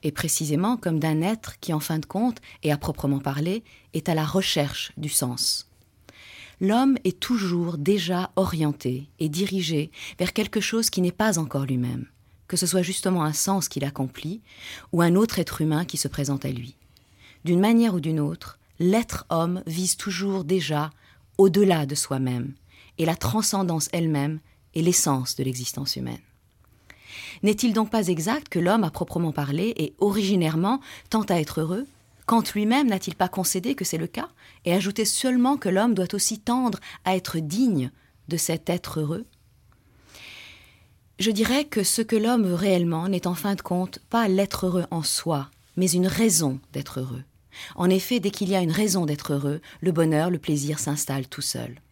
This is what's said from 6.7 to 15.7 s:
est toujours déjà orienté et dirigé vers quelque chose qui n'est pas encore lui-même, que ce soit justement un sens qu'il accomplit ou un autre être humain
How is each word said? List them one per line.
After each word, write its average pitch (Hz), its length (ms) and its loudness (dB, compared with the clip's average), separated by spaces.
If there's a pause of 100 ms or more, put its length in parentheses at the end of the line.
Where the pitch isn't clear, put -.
est 185 140 0
toujours 175 600 0
déjà 180 580 0
orienté 147 720 0 (100)
et 156 120 -2
dirigé 165 600 -2 (280)
vers 175 160 -2
quelque 214 260 0
chose 226 300 0
qui 185 100 -2
n'est 175 100 2
pas 208 280 0
encore 139 260 -2
lui-même, 123 400 -2 (440)
que 180 100 -2
ce 185 80 0
soit 180 160 2
justement 180 420 0
un 151 80 0
sens 190 380 0
qu'il 139 120 -6
accomplit 139 600 -6 (500)
ou 170 80 2
un 170 140 6
autre 208 240 4
être - 240 -2
humain 156 240 2